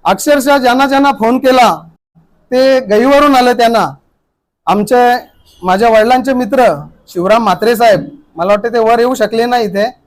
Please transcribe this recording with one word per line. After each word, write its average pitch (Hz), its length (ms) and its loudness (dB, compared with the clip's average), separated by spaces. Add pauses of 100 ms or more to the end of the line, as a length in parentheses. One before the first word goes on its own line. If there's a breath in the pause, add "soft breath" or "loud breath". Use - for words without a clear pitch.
अक्षरशः 277 540 0
ज्यांना 254 280 0
ज्यांना 277 260 0
फोन 226 260 -2
केला 254 320 2 (800)
ते 262 300 2
गहिवरून 269 540 2
आले. 247 180 2
त्यांना 226 340 0 (800)
आमचे, 208 360 0 (600)
माझ्या 196 260 0
वडिलांचे 233 440 2
मित्र 247 340 0 (420)
शिवराम 196 340 -2
म्हात्रे 214 340 0
साहेब, 208 280 2 (320)
मला 180 160 -2
वाटते 214 200 -2
ते 240 60 -2
वर 226 200 0
येऊ 247 160 0
शकले 226 320 -4
नाही 240 180 -2
इथे. 202 240 -4 (180)